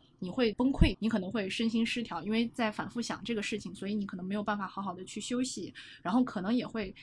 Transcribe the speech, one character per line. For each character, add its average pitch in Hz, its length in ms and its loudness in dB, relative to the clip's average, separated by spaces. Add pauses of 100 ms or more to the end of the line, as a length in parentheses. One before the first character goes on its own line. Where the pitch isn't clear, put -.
(180)
你 180 120 -4
会 226 220 4
崩 254 180 4
溃， 269 300 6
你 208 80 2
可 226 100 4
能 185 140 -2
会 202 180 0
身 226 180 0
心 226 160 4
失 233 180 -2
调， 175 200 -4
因 196 80 -2
为 226 180 4
在 226 220 0
反 202 180 -4
复 233 120 -4
想 214 240 -4
这 233 100 -2
个 208 80 0
事 208 160 -2
情， 185 160 -10
所 - 140 -6
以 208 60 0
你 208 100 0
可 196 120 -6
能 180 80 -8
没 190 100 -2
有 208 80 0
办 208 140 0
法 196 120 -4
好 196 140 -6
好 190 120 -4
的 180 100 -12
去 208 160 -10
休 247 220 -2
息， 202 300 -6 (300)
然 180 120 0
后 254 80 6
可 220 200 -2
能 208 120 0
也 247 120 0
会 202 360 -6